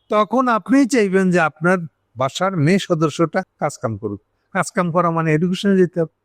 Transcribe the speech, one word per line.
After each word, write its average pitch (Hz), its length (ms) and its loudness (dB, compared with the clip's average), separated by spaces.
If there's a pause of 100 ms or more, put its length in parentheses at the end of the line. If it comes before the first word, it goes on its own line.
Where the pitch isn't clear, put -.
তখন 226 380 0
আপনিই 247 380 2
চাইবেন 190 460 2
যে 175 80 2
আপনার 165 380 0 (380)
বাসার 175 420 -4
মেয়ে 165 220 2
সদস্যটা 165 640 -2 (160)
কাজকাম 123 380 -6
করুক। 101 240 -8 (320)
কাজকাম 180 380 -4
করা 170 200 0
মানে 165 220 0
এডুকেশনে 185 440 0
যেতে 175 240 2
হবে। 160 120 -4 (120)